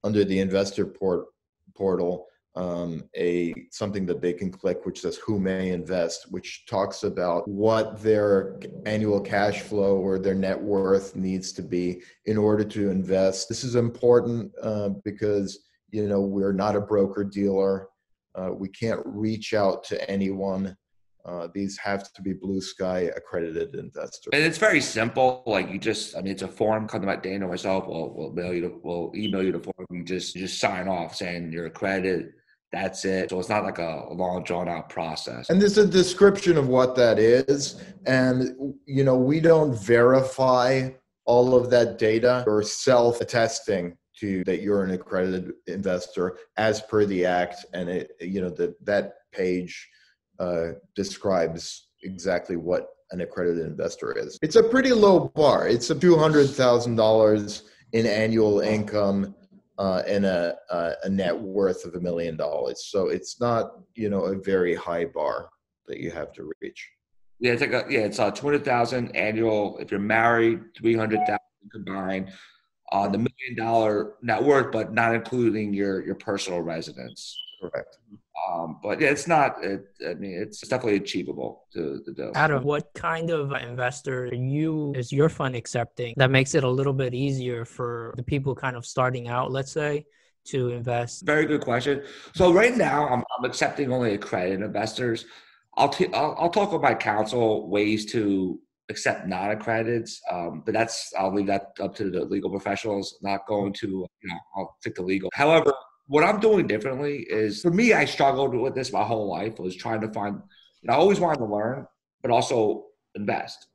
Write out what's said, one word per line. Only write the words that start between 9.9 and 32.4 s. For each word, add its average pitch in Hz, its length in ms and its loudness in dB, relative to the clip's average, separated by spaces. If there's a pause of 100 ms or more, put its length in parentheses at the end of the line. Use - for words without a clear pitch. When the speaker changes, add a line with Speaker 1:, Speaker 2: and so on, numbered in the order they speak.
Speaker 1:
or 95 220 0
their 95 160 0
net 95 240 0
worth 98 580 0
needs 92 380 -4
to 90 80 -10
be 90 380 -4 (240)
in 107 140 0
order 107 260 4
to 104 260 -2
invest. 95 580 0
This - 140 -6
is 123 120 -6
important, 117 760 2 (100)
uh, 104 280 -2 (140)
because, 104 600 -4 (240)
you 104 180 -2
know, 98 140 2
we're 98 320 0
not 104 220 0
a 101 40 2
broker 101 440 0
dealer. 98 640 0 (460)
Uh, 92 200 -6
we 98 140 -8
can't 107 360 -4
reach 107 480 -6
out 98 320 0
to - 260 -6
anyone. 98 680 -4 (480)
Uh, 87 280 -10
these 98 240 -6
have 98 360 -6
to - 100 -18
be 95 100 -4
blue 95 280 -6
sky 92 540 -4
accredited 82 600 -6
investors. - 580 -12
Speaker 2:
And 147 100 2
it's 160 140 0
very 196 240 4
simple. 127 640 0
Like, 98 240 0
you 95 100 -8
just, 107 380 -4
I 92 60 -6
mean, 95 100 -4
it's 95 100 -8
a 90 60 -6
form. 110 400 -2
Come 107 140 -6
to 98 40 -4
my, 95 100 -2
Dana 95 300 -6
or 90 40 -4
myself, 95 360 -2
we'll, 80 280 -8
we'll 76 180 -10
mail 87 220 -4
you 85 80 -2
the, 85 200 -8
we'll 87 320 -6
email 98 280 -2
you 92 100 2
the 82 80 -4
form. 92 300 -12
You 87 140 -8
just, 90 300 -6
you 90 80 -8
just 92 160 -8
sign 95 300 -2
off 85 280 -4
saying 87 360 -8
you're 82 140 -6
accredited. 92 640 -2 (420)